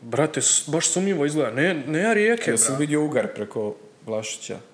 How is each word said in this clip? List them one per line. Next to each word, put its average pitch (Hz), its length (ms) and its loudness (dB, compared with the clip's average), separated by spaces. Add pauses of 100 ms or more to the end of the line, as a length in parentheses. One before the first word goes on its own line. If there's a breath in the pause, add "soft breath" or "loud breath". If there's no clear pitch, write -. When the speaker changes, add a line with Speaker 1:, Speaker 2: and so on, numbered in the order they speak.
Speaker 1:
Brate, 135 400 0
s-, - 280 0
baš 165 180 0
sumnjivo 185 380 2
izgleda. 147 260 0
Ne, 156 240 2
nema 156 380 0
rijeke, 214 380 2
Speaker 2:
Jesi 117 160 4
Speaker 1:
bra. 135 100 0
Speaker 2:
vidio 147 240 2
Ugar 127 260 0
preko 104 480 -6 (300)
Vlašića? 110 520 -6 (160)